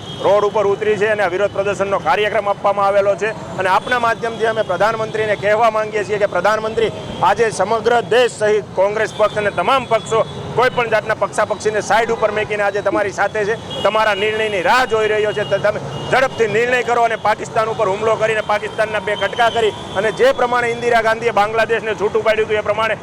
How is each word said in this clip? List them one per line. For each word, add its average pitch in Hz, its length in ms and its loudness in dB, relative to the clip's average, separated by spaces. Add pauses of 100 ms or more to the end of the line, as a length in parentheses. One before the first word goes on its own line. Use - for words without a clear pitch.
(220)
રોડ 202 220 4
ઉપર 202 220 0
ઉતરી 208 340 0
છે 208 100 2
અને 208 120 0
આ 175 120 0
વિરોધ 196 220 -2
પ્રદર્શનનો 196 440 -2
કાર્યક્રમ 202 480 0
આપવામાં 202 380 0
આવેલો 202 300 4
છે. 208 140 -2 (280)
અને 190 100 0
આપના 233 320 0
માધ્યમથી 226 520 0
અમે 220 180 0
પ્રધાનમંત્રીને 214 680 0
કહેવા 214 340 2
માંગીએ 214 340 -2
છીએ 202 140 -2
કે 196 160 2
પ્રધાનમંત્રી, 214 580 0 (300)
આજે 208 280 4
સમગ્ર 214 440 0 (160)
દેશ 233 280 4
સહિત 214 360 0
કોંગ્રેસ 208 440 0
પક્ષ 208 240 2
અને 202 80 0
તમામ 226 360 0
પક્ષો 220 340 0 (360)
કોઈ 240 140 4
પણ 240 200 -2
જાતના 214 320 0
પક્ષાપક્ષીને 208 600 0
સાઈડ 226 320 2
ઉપર 220 180 0
મૂકીને 208 300 -2
આજે 202 200 0
તમારી 196 360 -2
સાથે 202 260 0
છે, 214 100 -2 (280)
તમારા 214 320 2
નિર્ણયની 214 480 -2
રાહ 226 240 4
જોઈ 220 220 0
રહ્યો 214 240 0
છે. 208 120 -2
તો 196 140 0
તમે 202 220 0 (300)
ઝડપથી 240 380 2
નિર્ણય 240 340 0
કરો 233 220 2
અને 226 120 0
પાકિસ્તાન 220 580 0
ઉપર 214 140 0
હુમલો 214 280 0
કરીને 220 260 0
પાકિસ્તાનના 208 640 -2
બે 208 100 0
કટકા 202 340 0
કરી 220 220 0 (240)
અને 208 160 0
જે 233 200 4
પ્રમાણે 240 420 0
ઇન્દિરા 233 280 2
ગાંધીએ 226 360 0
બાંગ્લાદેશને 220 560 0
છૂટું 208 320 0
પાડ્યું 220 220 2
હતું 214 120 0
એ 208 80 -2
પ્રમાણે 214 340 0